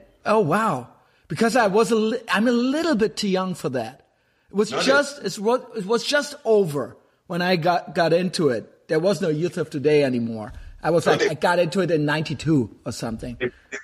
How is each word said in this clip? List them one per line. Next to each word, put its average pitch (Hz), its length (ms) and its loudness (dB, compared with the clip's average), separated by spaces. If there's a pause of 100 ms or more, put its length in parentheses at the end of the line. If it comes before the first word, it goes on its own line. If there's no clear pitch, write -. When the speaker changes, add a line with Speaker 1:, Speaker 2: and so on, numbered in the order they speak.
(240)
Speaker 1:
oh, 214 160 2
wow. 165 480 0 (400)
Because 208 280 0
I 233 100 4
was 208 240 2
a 233 60 2
li-, 220 240 0 (100)
I'm 202 180 2
a 254 40 2
little 269 420 2
bit - 220 0
too 208 120 -4
young 185 260 0
for - 160 -6
that. 117 360 -8 (440)
It - 60 -12
was 214 140 0
Speaker 2:
No, 147 80 -4
no. 170 40 0
Speaker 1:
just, 277 400 0
it's 196 160 -6
what, 240 380 -2
it 208 80 -8
was 220 200 -2
just 285 300 -2 (100)
over 156 520 0 (300)
when 175 160 -4
I 185 140 2
got, 170 380 0
got 165 200 2
into 180 340 2
it. - 400 -6
There 160 120 2
was 190 200 0
no 185 80 -2
Youth 160 300 -2
of 156 100 -4
Today 147 360 2
anymore. 117 480 -4 (300)
I 160 80 0
was 165 140 2
Speaker 2:
No, - 80 4
Speaker 1:
like, - 80 2
Speaker 2:
they 415 100 2
Speaker 1:
I 156 40 -4
got 175 240 0
into 175 220 0
it 170 100 0
in 151 140 2
ninety-two 147 680 0 (160)
or 127 60 -8
something. 113 480 -8
Speaker 2:
They, 123 100 -2 (220)
they - 120 -12